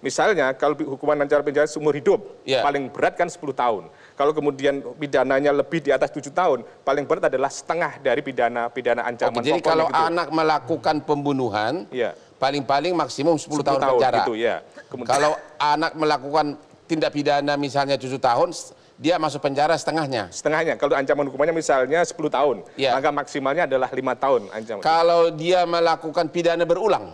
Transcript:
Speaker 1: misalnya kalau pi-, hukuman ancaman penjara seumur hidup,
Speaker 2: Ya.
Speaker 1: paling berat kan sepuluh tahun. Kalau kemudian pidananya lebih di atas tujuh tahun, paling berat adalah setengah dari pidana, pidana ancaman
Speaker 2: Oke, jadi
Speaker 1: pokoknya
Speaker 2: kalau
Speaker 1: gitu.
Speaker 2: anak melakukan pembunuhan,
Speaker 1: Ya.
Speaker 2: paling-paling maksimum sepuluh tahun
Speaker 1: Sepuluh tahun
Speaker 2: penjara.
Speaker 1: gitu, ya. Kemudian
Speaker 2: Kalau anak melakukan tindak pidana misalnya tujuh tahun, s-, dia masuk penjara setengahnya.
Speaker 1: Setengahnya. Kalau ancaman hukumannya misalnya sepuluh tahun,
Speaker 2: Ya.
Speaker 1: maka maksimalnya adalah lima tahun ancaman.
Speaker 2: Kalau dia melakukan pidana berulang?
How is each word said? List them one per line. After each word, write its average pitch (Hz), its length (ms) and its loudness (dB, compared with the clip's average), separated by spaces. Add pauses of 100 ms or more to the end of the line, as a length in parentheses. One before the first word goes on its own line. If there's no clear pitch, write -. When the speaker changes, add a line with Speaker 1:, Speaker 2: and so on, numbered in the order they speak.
Speaker 1:
misalnya 147 560 2
kalau 147 160 2
pi-, 147 120 -4
hukuman 143 360 -2
ancaman 143 240 2
penjara 147 240 2
seumur 151 240 0
hidup, - 480 0
Speaker 2:
Ya. 127 240 0
Speaker 1:
paling 143 240 0
berat 180 240 0
kan 175 160 0
sepuluh 143 240 -10
tahun. 117 320 -2 (320)
Kalau 143 160 2
kemudian 139 480 0 (160)
pidananya 139 560 2
lebih 143 320 -2
di 143 80 2
atas 131 160 0
tujuh 139 240 -10
tahun, 147 320 2 (160)
paling - 240 -2
berat 160 240 0
adalah 131 240 -2
setengah 160 480 -6
dari 135 240 0
pidana, 120 480 -2
pidana 120 320 -2
ancaman 120 400 -2
Speaker 2:
Oke, - 0 -
jadi 160 160 0
Speaker 1:
pokoknya 165 160 0
Speaker 2:
kalau 160 160 2
Speaker 1:
gitu. 160 160 2
Speaker 2:
anak 170 240 -2
melakukan 156 600 0 (100)
pembunuhan, 131 680 0 (200)
Speaker 1:
Ya. 113 240 -4 (240)
Speaker 2:
paling-paling 143 560 0
maksimum 151 400 0
sepuluh 147 240 -4
tahun 139 160 0
Speaker 1:
Sepuluh 135 80 0
tahun 131 160 4
Speaker 2:
penjara. 123 240 4
Speaker 1:
gitu, 120 80 -2
ya. 110 220 0 (340)
Kemudian 127 240 -4
Speaker 2:
Kalau 151 180 4 (300)
anak 147 320 0
melakukan 147 640 0 (320)
tindak 156 240 0
pidana 143 480 0
misalnya 139 360 0
tujuh 127 200 -6
tahun, 135 380 2
s-, - 180 -14 (220)
dia 160 240 0
masuk 147 240 -4
penjara 147 320 2
setengahnya. 131 560 -2
Speaker 1:
Setengahnya. 151 480 -2
Kalau 147 160 2
ancaman 139 320 0
hukumannya 135 240 0
misalnya 151 560 2
sepuluh 151 240 -4
tahun, 127 320 2 (160)
Speaker 2:
Ya. 131 160 2
Speaker 1:
maka 143 160 2
maksimalnya 143 560 -2
adalah 131 240 0
lima 131 240 -2
tahun 123 380 2
ancaman. 110 260 -8
Speaker 2:
Kalau 170 560 4
dia 175 320 2
melakukan 165 640 0
pidana 170 320 2
berulang? 170 500 0